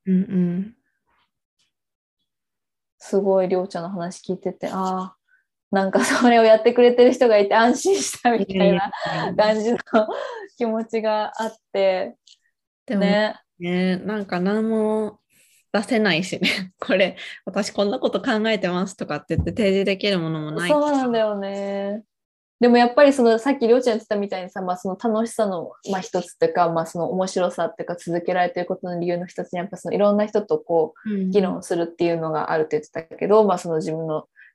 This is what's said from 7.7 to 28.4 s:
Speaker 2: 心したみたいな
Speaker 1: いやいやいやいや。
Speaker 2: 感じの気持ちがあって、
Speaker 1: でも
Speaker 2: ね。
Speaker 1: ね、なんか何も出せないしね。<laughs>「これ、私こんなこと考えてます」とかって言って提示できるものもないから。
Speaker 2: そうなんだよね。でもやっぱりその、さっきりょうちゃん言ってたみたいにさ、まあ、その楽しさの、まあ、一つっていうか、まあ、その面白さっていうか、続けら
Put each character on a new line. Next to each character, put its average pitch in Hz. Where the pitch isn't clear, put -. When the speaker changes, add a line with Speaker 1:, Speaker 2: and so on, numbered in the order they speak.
Speaker 2:
心 392
し -
た 240
み 196
た 190
い 190
な 185
Speaker 1:
い -
や 180
い 185
や 196
い -
や -
い -
や。 180
Speaker 2:
感 214
じ 226
の -
気 240
持 226
ち 226
が 214
あ 226
っ 220
て、 190
Speaker 1:
で 220
も 190
Speaker 2:
ね。 208
Speaker 1:
ね、 180
な 208
ん 202
か 180
何 214
も 214
出 208
せ 220
な 202
い 165
し -
ね。 -
<laughs> -
「こ -
れ、 185
私 196
こ 202
ん 202
な 262
こ 247
と 196
考 220
え 214
て 185
ま 180
す」 190
と -
か 147
っ -
て 170
言 160
っ 170
て 170
提 196
示 196
で 196
き 208
る 190
も 160
の 156
も 151
な 156
い -
か 294
ら。 294
Speaker 2:
そ 294
う -
な 262
ん 233
だ 226
よ 208
ね。 196
で 240
も 240
や 240
っ 240
ぱ 294
り 277
そ 269
の、 226
さ 269
っ 277
き 233
り 226
ょ 254
う 269
ち 254
ゃ -
ん 214
言 214
っ -
て -
た 214
み 202
た 190
い 185
に 180
さ、 196
ま 180
あ、 180
そ -
の 185
楽 226
し 226
さ 214
の、 185
ま 185
あ、 185
一 180
つ -
っ -
て 165
い -
う -
か、 170
ま 165
あ、 160
そ 170
の 160
面 185
白 180
さ 170
っ 165
て 170
い -
う -
か、 175
続 170
け 180
ら 180